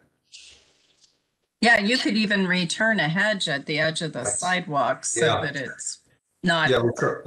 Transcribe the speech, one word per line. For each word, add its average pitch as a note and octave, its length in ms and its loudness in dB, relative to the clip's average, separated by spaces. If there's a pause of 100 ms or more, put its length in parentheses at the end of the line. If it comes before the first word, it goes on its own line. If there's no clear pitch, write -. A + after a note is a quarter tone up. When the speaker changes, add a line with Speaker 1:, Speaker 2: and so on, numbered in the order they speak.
(1600)
Speaker 1:
Yeah, A3+ 180 6
you G#3+ 180 0
could A3+ 200 0
even G3+ 300 2
return F3+ 520 0
a D3+ 80 2
hedge G3 400 0
at C#3 200 -4
the D3+ 120 -2
edge D#3+ 220 -2
of D#3 120 -4
the B2 100 -6
Speaker 2:
That's - 160 -2
Speaker 1:
sidewalk D3+ 680 -2
so A#2 200 0
Speaker 2:
Yeah. A#2 160 2
Speaker 1:
that C#3+ 140 -4
it's - 440 -10 (440)
not E3 260 2
Speaker 2:
Yeah, B2+ 80 6
return, A#2+ 500 -2